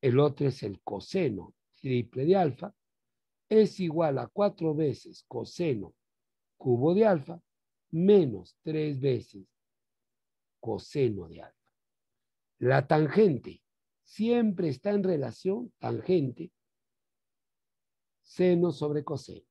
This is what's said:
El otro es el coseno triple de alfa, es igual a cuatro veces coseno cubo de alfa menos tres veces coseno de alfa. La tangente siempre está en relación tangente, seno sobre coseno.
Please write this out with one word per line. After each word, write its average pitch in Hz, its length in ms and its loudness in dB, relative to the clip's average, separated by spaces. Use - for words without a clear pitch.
El 127 180 2
otro 143 300 2
es - 140 -6
el 101 200 -8
coseno 104 720 -6
triple 127 440 -4
de 180 120 4
alfa, 170 380 -2
es 214 320 4
igual 160 380 0
a 120 80 -6
cuatro 190 480 -2
veces 143 540 -4
coseno 120 680 -6
cubo 135 380 0
de 220 120 4
alfa 170 340 -2
menos 160 720 4
tres 151 380 -4
veces 120 460 -4
coseno 107 680 -4
de 80 160 -18
alfa. - 140 -20
La 135 280 2
tangente 156 760 2
siempre 214 640 -2
está 147 220 -4
en 208 120 0
relación 185 760 -4
tangente, 131 760 -2
seno 175 480 2
sobre 147 320 -4
coseno. - 480 -10